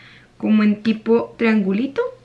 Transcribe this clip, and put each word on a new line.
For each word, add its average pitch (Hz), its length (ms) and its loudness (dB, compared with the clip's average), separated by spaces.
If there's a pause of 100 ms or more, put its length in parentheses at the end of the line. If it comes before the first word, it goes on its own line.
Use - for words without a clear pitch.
(360)
como 214 280 2
en 208 180 0
tipo 226 560 -2
triangulito. 220 640 0 (220)